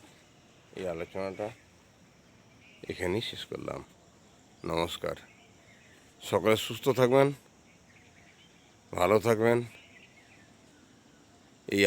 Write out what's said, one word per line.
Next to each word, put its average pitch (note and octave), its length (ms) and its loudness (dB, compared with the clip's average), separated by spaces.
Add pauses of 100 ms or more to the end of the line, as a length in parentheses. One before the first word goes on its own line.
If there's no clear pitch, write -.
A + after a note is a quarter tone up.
(800)
এই F#2+ 140 -8
আলোচনাটা F#2+ 540 -8 (1400)
এখানেই F2+ 380 -2
শেষ - 120 -14 (100)
করলাম। C#2 280 -10 (920)
নমস্কার। E2 440 -4 (1120)
সকলে G#2 260 4 (120)
সুস্থ A#2 180 -10 (140)
থাকবেন, C3 280 6 (1700)
ভালো F#2 180 4 (100)
থাকবেন, A#2 300 4 (2250)
এই G2+ 120 6